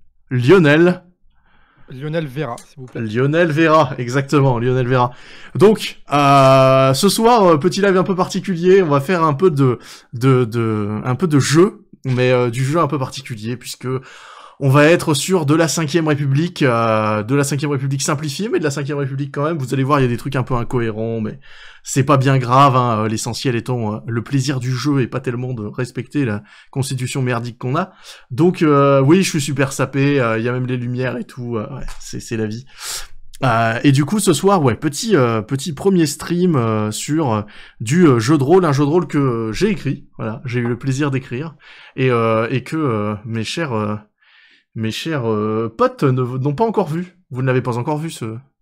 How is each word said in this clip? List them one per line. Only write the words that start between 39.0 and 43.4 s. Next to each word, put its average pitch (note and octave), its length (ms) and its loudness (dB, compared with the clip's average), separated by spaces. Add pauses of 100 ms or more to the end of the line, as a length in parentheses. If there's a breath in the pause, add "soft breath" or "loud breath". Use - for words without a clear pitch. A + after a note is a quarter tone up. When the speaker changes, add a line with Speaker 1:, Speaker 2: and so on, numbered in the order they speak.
Speaker 1:
que, D3 120 -4
euh, A#2 340 0
j'ai F3+ 160 0
écrit, C#3+ 480 -6
voilà, A2+ 300 -8
j'ai A#2+ 140 -4
eu A#2+ 60 -2
le A#2+ 120 -4
plaisir C#3 320 -2
d'écrire, C3+ 460 -6 (380 loud breath)
et, C3 160 0
euh, A2+ 400 2
et B2 140 -2
que, D#3 140 -8
euh, G#2+ 360 -2 (120)
mes A2+ 180 -6